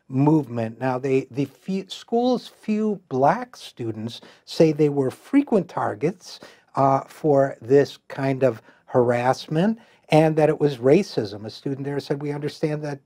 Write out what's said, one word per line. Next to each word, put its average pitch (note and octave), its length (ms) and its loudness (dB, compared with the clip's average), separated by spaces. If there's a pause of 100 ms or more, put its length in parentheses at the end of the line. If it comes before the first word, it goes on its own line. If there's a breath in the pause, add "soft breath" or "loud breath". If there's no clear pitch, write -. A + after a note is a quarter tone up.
movement. C3 720 0
Now, C3 180 -2
they, C3 320 -2
the C3+ 160 -4
few, F#3 440 -10
school's A#3+ 580 -4
few G#3+ 600 -4
black E3 480 0
students A2+ 640 -10 (260 loud breath)
say D#3+ 260 2
they D3 180 2
were C#3 220 -2
frequent B3+ 580 0
targets, A#2+ 720 -6 (360 loud breath)
uh, C3+ 260 2
for C#3 600 0
this C3+ 460 2
kind C3+ 360 -2
of A#2 180 0 (260 soft breath)
harassment, C3 920 0 (300 soft breath)
and D#3 260 4
that D3+ 140 4
it D3+ 100 -2
was D3 180 0
racism. A#2 680 2
A A2 40 -8
student C#3 360 -8
there C#3+ 140 -4
said, C#3 220 -6
"We D3 100 -6
understand D3+ 520 -6
that, C#3+ 220 -8